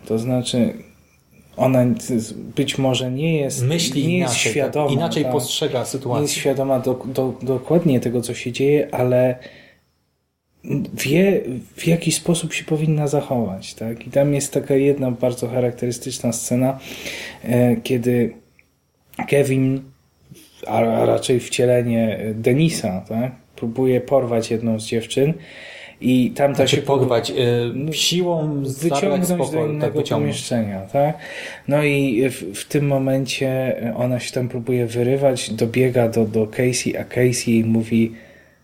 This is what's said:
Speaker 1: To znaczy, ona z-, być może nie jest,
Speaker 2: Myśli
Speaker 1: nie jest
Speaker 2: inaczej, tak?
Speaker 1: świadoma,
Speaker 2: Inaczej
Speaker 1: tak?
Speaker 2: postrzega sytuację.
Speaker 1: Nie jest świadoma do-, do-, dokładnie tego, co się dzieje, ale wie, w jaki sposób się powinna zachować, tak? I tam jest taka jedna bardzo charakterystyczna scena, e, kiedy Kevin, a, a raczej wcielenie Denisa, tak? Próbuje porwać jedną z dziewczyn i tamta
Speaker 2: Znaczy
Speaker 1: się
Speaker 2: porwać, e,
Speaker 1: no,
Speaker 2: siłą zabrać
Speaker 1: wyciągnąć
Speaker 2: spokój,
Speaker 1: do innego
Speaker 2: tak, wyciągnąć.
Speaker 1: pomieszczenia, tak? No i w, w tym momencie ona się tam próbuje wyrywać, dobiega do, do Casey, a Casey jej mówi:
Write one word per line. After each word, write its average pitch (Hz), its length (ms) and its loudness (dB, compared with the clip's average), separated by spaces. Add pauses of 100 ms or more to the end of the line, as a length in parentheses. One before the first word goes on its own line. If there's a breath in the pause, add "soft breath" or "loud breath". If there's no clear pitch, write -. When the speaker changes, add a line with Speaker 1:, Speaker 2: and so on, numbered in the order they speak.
Speaker 1:
To 113 140 -2
znaczy, 123 540 0 (840)
ona 127 220 4 (200)
z-, 113 340 -4
być 117 440 -4
może 127 340 0
nie 156 260 0
jest, 135 260 -2
Speaker 2:
Myśli 156 440 0
Speaker 1:
nie 175 120 2
jest 170 140 0
Speaker 2:
inaczej, 120 100 0
tak? 120 80 0
Speaker 1:
świadoma, 143 400 0
Speaker 2:
Inaczej 151 320 0
Speaker 1:
tak? 127 80 -2
Speaker 2:
postrzega 131 540 -2
sytuację. 123 340 -4
Speaker 1:
Nie - 20 0
jest 143 120 0
świadoma 135 460 0
do-, 127 260 -2
do-, 131 360 -2
dokładnie 131 580 2
tego, 120 220 -2
co 117 120 -4
się 120 180 -8
dzieje, 139 440 2
ale 127 400 2 (1600 loud breath)
wie, 165 480 2 (340)
w - 120 -6
jaki 165 240 2
sposób 165 420 -2
się - 100 -4
powinna 151 440 0
zachować, 120 640 -2
tak? 113 340 -10
I - 20 -16
tam 143 240 4
jest 139 200 -2
taka 139 220 2
jedna 135 360 4
bardzo 123 360 -2
charakterystyczna 123 840 -2
scena, 131 460 0 (640 loud breath)
e, 123 320 4
kiedy 120 580 0 (960)
Kevin, 131 520 2 (840)
a, - 100 -6
a 117 280 2
raczej 117 340 2
wcielenie 117 800 2 (160)
Denisa, 117 720 2
tak? 120 220 -2 (240)
Próbuje 123 460 0
porwać 120 500 0
jedną 113 280 -2
z 110 60 -10
dziewczyn 131 480 0 (680 loud breath)
i 127 340 2
tamta 143 200 2
Speaker 2:
Znaczy 131 200 2
Speaker 1:
się - 60 2
Speaker 2:
porwać, 127 500 2
e, - 20 -6 (400)
Speaker 1:
no, 139 200 -6
Speaker 2:
siłą 156 720 -2
zabrać 143 360 -2
Speaker 1:
wyciągnąć 180 260 0
Speaker 2:
spokój, 175 320 -2
Speaker 1:
do 156 60 0
innego 151 200 -2
Speaker 2:
tak, 147 80 -2
wyciągnąć. 147 400 0
Speaker 1:
pomieszczenia, 104 480 -4
tak? 143 360 0 (500 loud breath)
No 147 160 2
i 139 460 2
w, 101 300 -8
w - 80 -10
tym 143 200 2
momencie 135 880 0 (220)
ona 123 220 0
się - 120 -10
tam 123 180 -2
próbuje 123 360 0
wyrywać, 123 680 2
dobiega 120 560 2
do, 113 160 2
do 107 220 0
Casey, 127 500 -2
a 104 60 -4
Casey 123 480 0
jej 113 120 4
mówi: 113 520 2 (480 loud breath)